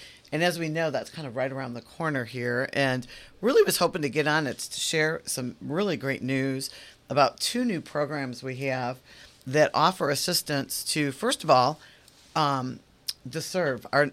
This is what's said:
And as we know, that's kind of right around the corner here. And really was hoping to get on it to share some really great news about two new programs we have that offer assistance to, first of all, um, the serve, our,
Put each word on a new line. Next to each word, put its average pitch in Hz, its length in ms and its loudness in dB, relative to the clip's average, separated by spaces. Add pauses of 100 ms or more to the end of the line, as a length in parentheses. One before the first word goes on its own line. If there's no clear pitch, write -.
(320)
And 156 120 0
as 175 160 0
we 165 80 -2
know, 160 220 0
that's 123 200 -4
kind 156 180 -12
of 113 80 -12
right 131 160 -2
around 135 220 -8
the 120 80 -10
corner 143 440 -2
here. 120 480 -2
And 127 340 0 (320)
really 254 240 6
was 170 140 2
hoping 175 240 2
to 143 80 0
get 143 180 2
on 151 180 2
it 120 140 -4
to - 200 -10
share 156 460 0
some 123 360 -6
really 165 340 -2
great 131 260 -4
news 135 480 -2 (400)
about 131 300 4
two - 240 -2
new 202 180 0
programs 139 600 -6
we 131 140 -8
have 127 400 -2 (500)
that 143 260 4
offer 165 360 2
assistance - 760 -2
to, 147 260 0
first 247 320 -2
of 156 60 -2
all, 131 300 6 (560)
um, 135 440 0 (460)
the 147 160 -8
serve, 143 520 -2
our, 143 200 4